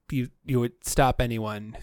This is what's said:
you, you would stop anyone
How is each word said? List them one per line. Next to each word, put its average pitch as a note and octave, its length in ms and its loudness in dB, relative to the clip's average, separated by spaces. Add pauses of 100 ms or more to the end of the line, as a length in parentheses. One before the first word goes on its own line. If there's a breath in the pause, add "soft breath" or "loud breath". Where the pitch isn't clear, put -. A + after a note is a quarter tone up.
(120)
you, B2+ 180 -2 (160)
you B2+ 140 2
would A#2+ 140 0 (120)
stop C3 340 2
anyone A2 640 -2